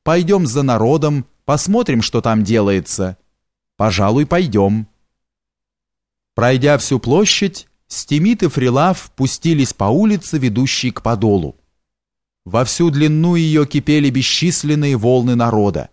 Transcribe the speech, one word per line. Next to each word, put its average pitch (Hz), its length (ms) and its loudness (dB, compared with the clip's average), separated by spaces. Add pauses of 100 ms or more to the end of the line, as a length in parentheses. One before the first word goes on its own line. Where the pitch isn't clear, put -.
Пойдём 175 460 2
за 135 160 -2
народом, 139 640 0 (180)
посмотрим, 151 560 0
что 113 200 -2
там 110 220 0
делается". 98 720 0 (600)
"Пожалуй, 107 480 0
пойдём". 107 640 0 (1500)
Пройдя 131 440 2
всю 127 220 -2
площадь, 180 680 0 (200)
Стимит 185 540 -2
и 175 60 0
Фрилав 135 680 0
пустились 139 580 0
по 98 120 -4
улице, 180 520 0
ведущей 127 540 -2
к - 100 -14
подолу. 101 540 0 (920)
Во 110 180 -2
всю 170 260 0
длину 156 460 0
её 156 300 2
кипели 147 440 0
бесчисленные 147 880 -2
волны 123 380 2
народа. 107 580 0